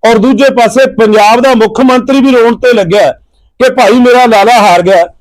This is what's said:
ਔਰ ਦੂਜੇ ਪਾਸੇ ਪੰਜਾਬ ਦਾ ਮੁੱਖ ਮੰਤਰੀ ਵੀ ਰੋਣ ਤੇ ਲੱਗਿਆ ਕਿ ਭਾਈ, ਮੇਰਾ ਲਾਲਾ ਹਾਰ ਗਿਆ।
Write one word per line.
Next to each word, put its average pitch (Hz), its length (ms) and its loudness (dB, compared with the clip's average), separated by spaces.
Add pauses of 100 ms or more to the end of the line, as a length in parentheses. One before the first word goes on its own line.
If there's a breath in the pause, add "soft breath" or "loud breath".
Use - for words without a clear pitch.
ਔਰ 233 80 0
ਦੂਜੇ 262 360 -2
ਪਾਸੇ 240 380 -2
ਪੰਜਾਬ 214 480 0
ਦਾ 262 140 0
ਮੁੱਖ 220 280 -2
ਮੰਤਰੀ 262 400 0
ਵੀ 269 100 0
ਰੋਣ 233 280 0
ਤੇ 247 140 0
ਲੱਗਿਆ 190 380 0 (480)
ਕਿ 254 140 0
ਭਾਈ, 233 200 0
ਮੇਰਾ 247 320 2
ਲਾਲਾ 220 340 2
ਹਾਰ 185 220 2
ਗਿਆ। 175 240 0 (160)